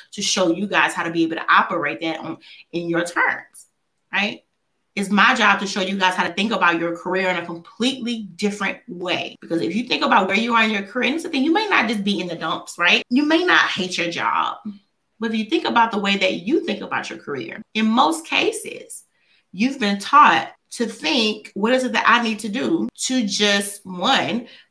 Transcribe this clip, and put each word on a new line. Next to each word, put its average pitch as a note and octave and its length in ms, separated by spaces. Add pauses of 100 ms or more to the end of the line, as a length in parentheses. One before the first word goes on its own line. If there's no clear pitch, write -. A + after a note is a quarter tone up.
(120)
to - 80
show F#3+ 300
you F#3 160
guys D#3+ 260
how F3 120
to E3+ 60
be E3 120
able D#3+ 140
to - 140
operate D#3+ 520
that D#3+ 160
on, D#3+ 180 (360)
in E3+ 180
your E3+ 140
terms, - 600 (460)
right? G3+ 300 (520)
It's G3+ 140
my G#3+ 260
job G3+ 260
to G#3 60
show G3 140
you F#3+ 160
guys F#3 200
how F#3 100
to F3 80
think G#3+ 180
about E3+ 280
your E3+ 160
career F#3 340
in F3+ 60
a E3+ 100
completely A3+ 800 (100)
different G3+ 540
way. F3+ 520
Because E3 220
if F3+ 120
you A#3+ 100
think - 200
about A#3 220
where G3 100
you A#3 180
are A3 100
in A3 60
your G3+ 120
career, A#3 240
and B3+ 80
it's E4 100
the F4 60
thing, C4 140
you D#4+ 80
may G#4+ 160
not A3+ 200
just G#3 160
be G3+ 160
in F#3 60
the E3 80
dumps, E3+ 440
right? F#3+ 300
You C4+ 160
may D#4+ 200
not F4 260
hate F3+ 260
your E3+ 140
job. G#2+ 480 (600)
But A3 100
if A3+ 60
you G#3+ 100
think E4 180
about A#3 280
the G#3+ 60
way G3 180
that F#3+ 180
you G#3 320
think G3+ 160
about A#2 280
your A2+ 80
career, - 440 (120)
in A3 120
most C4+ 400
cases, - 800 (460)
you've B3+ 300
been G3+ 180
taught G#3 540 (180)
to A#3 160
think, G#3+ 680
"What G#3+ 180
is B3+ 100
it A#3+ 100
that A3+ 140
I A#3 160
need A3 180
to A3+ 80
do G#3 400 (180)
to B3+ 200
just, G3+ 600
one, F#3+ 600 (240)